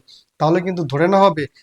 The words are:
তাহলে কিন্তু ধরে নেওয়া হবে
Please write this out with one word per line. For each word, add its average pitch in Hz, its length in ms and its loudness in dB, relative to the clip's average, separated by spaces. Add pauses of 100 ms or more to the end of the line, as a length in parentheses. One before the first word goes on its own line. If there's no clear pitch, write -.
(380)
তাহলে 160 240 0
কিন্তু 180 220 -6
ধরে 143 240 -2
নেওয়া 196 180 4
হবে 156 180 0 (200)